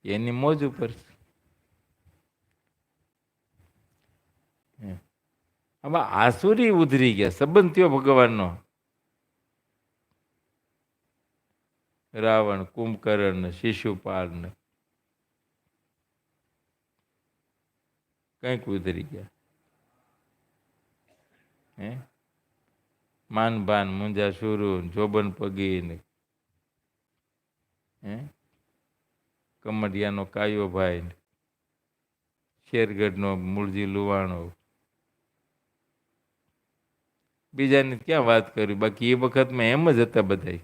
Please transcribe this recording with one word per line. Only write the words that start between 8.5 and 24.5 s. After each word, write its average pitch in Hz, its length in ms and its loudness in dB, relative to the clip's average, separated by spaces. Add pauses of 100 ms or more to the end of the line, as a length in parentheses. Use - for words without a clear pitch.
રાવણ, 107 500 2
કુંભકર્ણ 104 720 -2
ને 90 180 -4
શિશુપાલ 95 760 -4
ને 87 200 -12 (4000)
કંઈક 123 240 -6
ઉધરી 92 380 -6
ગયા. - 280 -16 (2500)
હે? 110 180 -12 (1300)
માન 110 360 -2
ભાન 101 220 0
મુંજા 101 420 -2
શુરુ 101 500 -4